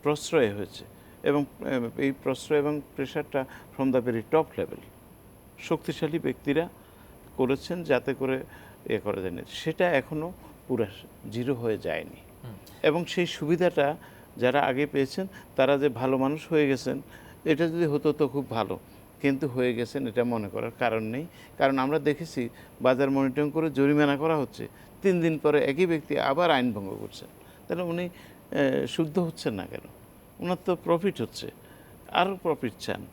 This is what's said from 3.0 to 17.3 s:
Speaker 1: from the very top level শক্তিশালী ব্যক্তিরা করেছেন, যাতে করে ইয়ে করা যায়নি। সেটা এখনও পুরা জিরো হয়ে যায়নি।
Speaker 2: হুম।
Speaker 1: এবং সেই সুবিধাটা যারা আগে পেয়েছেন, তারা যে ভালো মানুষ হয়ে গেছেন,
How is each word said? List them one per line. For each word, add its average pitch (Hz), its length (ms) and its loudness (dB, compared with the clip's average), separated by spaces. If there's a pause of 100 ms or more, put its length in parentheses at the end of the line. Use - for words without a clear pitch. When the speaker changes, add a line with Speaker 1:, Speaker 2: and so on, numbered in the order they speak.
Speaker 1:
from 135 140 2
the 127 100 4
very 113 220 -2 (100)
top 156 120 4 (140)
level - 220 -6 (800)
শক্তিশালী 160 600 -2
ব্যক্তিরা 147 500 -2 (680)
করেছেন, 139 460 0
যাতে 135 300 0
করে 131 300 -2 (460)
ইয়ে 107 100 0
করা 104 220 -2
যায়নি। 90 200 -6 (100)
সেটা 175 400 0
এখনও 156 420 -2 (340)
পুরা 117 180 0 (460)
জিরো 123 220 -2
হয়ে 117 240 -2
যায়নি। 80 400 -6 (260)
Speaker 2:
হুম। 117 100 -14 (300)
Speaker 1:
এবং 156 220 2
সেই 175 220 -2
সুবিধাটা 160 680 2 (420)
যারা 123 240 4
আগে 139 240 2
পেয়েছেন, 143 420 -2 (280)
তারা 135 220 4
যে 139 120 2
ভালো 131 280 0
মানুষ 139 320 0
হয়ে 151 180 4
গেছেন, 135 340 0 (440)